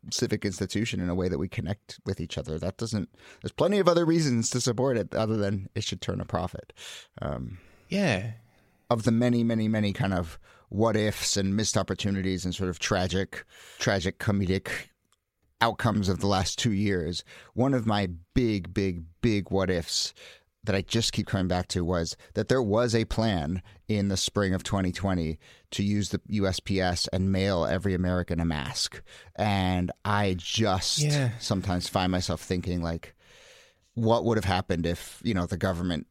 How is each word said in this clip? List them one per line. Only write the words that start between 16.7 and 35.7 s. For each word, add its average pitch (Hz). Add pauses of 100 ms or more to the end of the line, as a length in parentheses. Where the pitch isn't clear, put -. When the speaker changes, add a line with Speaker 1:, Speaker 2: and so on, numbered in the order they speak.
Speaker 1:
years, 92 (300)
one 131
of 120
my 104 (240)
big, 104
big, 92 (180)
big 104
what 95
ifs - (520)
that 98
I 98
just -
keep 98
coming 92
back 90
to 87
was 85 (160)
that 104
there 131
was 113
a 113
plan 92 (260)
in 101
the 95
spring 98
of 92
twenty 95
twenty 87 (320)
to -
use 104
the -
U 98
S 92
P 95
S 90
and 95
mail 95
every 92
American 90
a 85
mask. - (340)
And 92 (120)
I 101
just 95
Speaker 2:
Yeah. 143
Speaker 1:
sometimes 92
find 92
myself 90
thinking, 90
like, 85 (800)
what 113
would 113
have 101
happened 92
if, -
you 113
know, 90
the 87
government 87